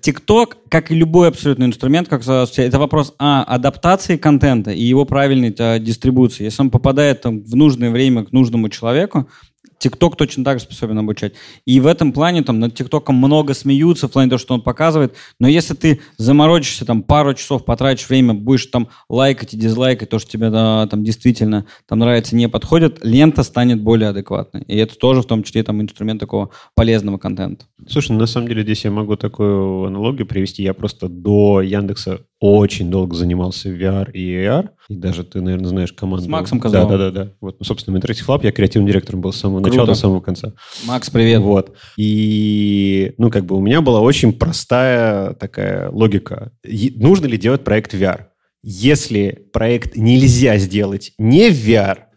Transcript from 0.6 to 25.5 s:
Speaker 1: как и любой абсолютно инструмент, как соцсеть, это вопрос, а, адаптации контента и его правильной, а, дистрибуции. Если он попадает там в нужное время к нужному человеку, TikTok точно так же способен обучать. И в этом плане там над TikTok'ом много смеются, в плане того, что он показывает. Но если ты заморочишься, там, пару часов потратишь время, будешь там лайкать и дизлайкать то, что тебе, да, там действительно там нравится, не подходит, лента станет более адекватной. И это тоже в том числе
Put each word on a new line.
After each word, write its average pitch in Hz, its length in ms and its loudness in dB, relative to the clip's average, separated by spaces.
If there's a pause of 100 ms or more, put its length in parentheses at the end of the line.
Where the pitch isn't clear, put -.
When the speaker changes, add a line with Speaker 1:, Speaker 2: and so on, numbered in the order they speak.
Speaker 1:
как 160 200 0
и 165 40 0
любой 165 340 4
абсолютно 131 360 0
инструмент, 135 440 0
как 120 160 -4
соцсеть, 127 440 0
это 127 100 0
вопрос, 143 400 0
а, 139 260 2
адаптации 156 720 0
контента 131 540 2
и 101 120 -4
его 127 220 4
правильной, 135 540 0
а, 113 200 0
дистрибуции. 117 680 0
Если 110 180 -4
он 135 80 2
попадает 139 500 0
там 110 220 -6
в 110 120 -10
нужное 127 360 2
время 120 340 0
к - 80 -14
нужному 117 380 0
человеку, 139 580 -2 (540)
TikTok 170 340 2
точно 135 280 -2
так 135 140 0
же 110 60 -10
способен 107 340 -6
обучать. 107 340 -4 (320)
И 127 160 6
в 131 60 2
этом 165 260 2
плане 160 300 0
там 113 180 -2
над 117 180 -4
TikTok'ом 143 340 -2
много 139 420 4
смеются, 139 540 0
в - 40 -8
плане 131 160 2
того, 123 100 0
что - 140 -6
он 120 80 -2
показывает. 151 540 0 (240)
Но 123 100 4
если 160 240 2
ты - 280 0 (180)
заморочишься, 147 680 2
там, 110 180 -2
пару 143 300 2
часов 131 320 -6
потратишь 127 420 -2
время, 127 280 2
будешь 120 320 0
там 120 220 -4 (200)
лайкать 127 460 -2
и - 20 -12
дизлайкать 113 540 -2
то, 113 80 -2
что - 120 -10
тебе, 113 200 -2
да, 110 360 0
там 104 160 -4
действительно 110 600 -2 (240)
там 110 120 -2
нравится, 117 360 0
не 117 100 2
подходит, 156 560 0
лента 139 400 4
станет 120 400 0
более 110 280 2
адекватной. 98 580 -8
И 104 80 -4
это 110 200 -2
тоже 127 260 2
в - 40 -4
том 110 160 -2
числе 110 200 -4